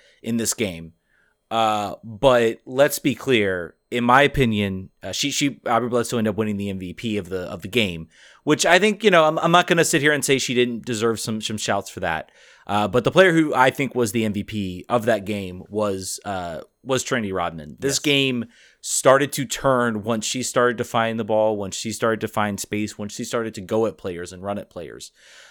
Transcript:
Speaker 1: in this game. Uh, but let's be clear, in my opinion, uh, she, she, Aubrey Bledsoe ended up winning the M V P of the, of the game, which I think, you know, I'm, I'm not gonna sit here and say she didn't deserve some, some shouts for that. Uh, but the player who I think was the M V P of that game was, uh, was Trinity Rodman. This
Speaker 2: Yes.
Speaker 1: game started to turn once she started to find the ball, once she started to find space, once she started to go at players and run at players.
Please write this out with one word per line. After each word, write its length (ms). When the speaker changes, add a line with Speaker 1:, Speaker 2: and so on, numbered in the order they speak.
Speaker 1:
in 140
this 180
game. 380
Uh, 540
but 600
let's 340
be 160
clear, 600
in 120
my 200
opinion, 680
uh, 100
she, 180
she, 360
Aubrey 220
Bledsoe 300
ended 120
up 60
winning 200
the 140
M 80
V 140
P 260
of 100
the, 140
of 200
the 60
game, 400
which 240
I 140
think, 240
you 60
know, 140
I'm, 140
I'm 140
not 160
gonna 160
sit 160
here 120
and 120
say 140
she 160
didn't 300
deserve 360
some, 200
some 180
shouts 320
for 100
that. 320
Uh, 220
but 160
the 80
player 200
who 220
I 160
think 240
was 160
the 140
M 80
V 100
P 460
of 160
that 200
game 440
was, 560
uh, 380
was 220
Trinity 280
Rodman. 460
This 180
Speaker 2:
Yes. 40
Speaker 1:
game 460
started 520
to 120
turn 580
once 220
she 180
started 360
to 60
find 360
the 40
ball, 320
once 200
she 160
started 300
to 60
find 300
space, 400
once 160
she 100
started 300
to 60
go 260
at 120
players 340
and 100
run 160
at 120
players. 420